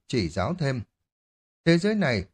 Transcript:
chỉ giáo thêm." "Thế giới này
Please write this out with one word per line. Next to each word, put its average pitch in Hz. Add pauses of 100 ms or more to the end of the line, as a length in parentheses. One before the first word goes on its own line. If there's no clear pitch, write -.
chỉ 104
giáo 98
thêm." 135 (840)
"Thế 170
giới 208
này 127